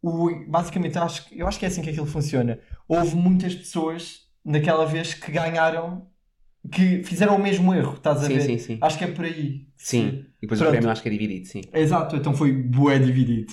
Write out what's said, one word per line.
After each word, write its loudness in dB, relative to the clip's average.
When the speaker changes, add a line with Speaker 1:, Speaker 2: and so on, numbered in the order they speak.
Speaker 1:
o, 0
basicamente, -2
acho -4
que, -16
eu -2
acho -4
que -4
é -2
assim -6
que -6
aquilo -4
funciona. -2
Houve 0
muitas 2
pessoas -6
naquela 2
vez -4
que -12
ganharam, -2
que 4
fizeram 2
o 2
mesmo 2
erro, 0
estás 0
a 0
Speaker 2:
Sim, 0
Speaker 1:
ver? 4
Speaker 2:
sim, 0
sim. -8
Speaker 1:
Acho 2
que -4
é -2
por -6
aí. -6
Speaker 2:
Sim, 0
Speaker 1:
Sim. -10
Speaker 2:
e -14
depois -2
Speaker 1:
Pronto. 4
Speaker 2:
o 4
prémio 2
acho -2
que -4
é -2
dividido, -4
sim. -12
Speaker 1:
Exato, 0
então 0
foi 2
bué 4
dividido, 2